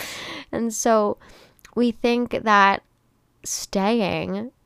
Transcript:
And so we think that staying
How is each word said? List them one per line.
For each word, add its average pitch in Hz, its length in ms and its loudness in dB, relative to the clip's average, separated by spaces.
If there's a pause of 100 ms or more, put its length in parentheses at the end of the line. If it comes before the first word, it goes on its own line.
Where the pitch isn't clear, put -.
(520)
And 226 220 -4
so 214 440 2 (560)
we 240 180 2
think 240 400 0 (120)
that 202 400 4 (640)
staying 196 1080 -2 (140)